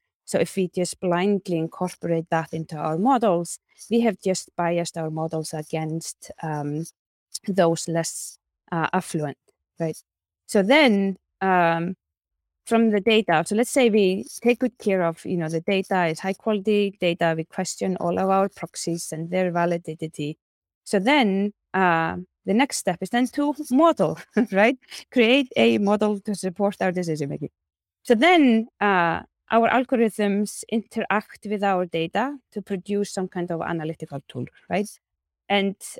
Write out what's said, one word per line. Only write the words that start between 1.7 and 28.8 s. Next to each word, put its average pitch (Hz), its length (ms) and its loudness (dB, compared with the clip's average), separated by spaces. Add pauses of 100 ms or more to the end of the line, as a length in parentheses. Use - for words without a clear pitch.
that 165 240 -2
into 160 240 -8
our 156 200 -4
models, 208 640 0 (320)
we 233 100 2
have 220 180 0
just 190 360 -4
biased 170 420 -2
our 160 140 -6
models 160 420 -6
against, 160 800 -8 (100)
um, 151 440 -6 (640)
those 175 400 2
less, - 500 -6 (340)
uh, 165 220 -2
affluent, 156 440 -4 (420)
right? 160 180 -4 (500)
So 202 160 4
then, 202 540 4 (240)
um, 175 540 2 (680)
from 226 260 4
the 202 100 2
data, 190 440 2
so 208 100 -4
let's 233 160 0
say 247 180 4
we 196 360 2 (160)
take 240 180 2
good - 180 -2
care 190 260 0
of, 165 220 -2
you 180 120 -4
know, 160 120 -4
the 165 120 -4
data 190 460 0
is 160 120 -4
high 190 140 -4
quality 208 640 0
data, 170 360 2
we 160 80 -4
question - 540 -4
all 170 220 -2
of 190 100 0
our 196 200 2
proxies - 640 -8
and 165 180 -8
their 180 220 0
validity. 165 840 -4 (460)
So 202 160 0
then, 208 540 2 (200)
uh, 175 440 2 (280)
the 190 80 0
next 262 240 2
step 175 240 -2
is 190 80 -8
then 247 180 0
to 285 260 -2 (180)
model, 254 460 4 (180)
<laughs> 214 160 2
right? 214 260 4 (340)
Create 254 440 4
a 226 240 4
model 208 420 2
to 208 140 -6
support 196 460 -4
our 190 100 0
decision 160 380 -4
making. 147 200 -8 (540)
So 240 120 4
then, 254 520 6 (120)
uh, 180 420 2 (300)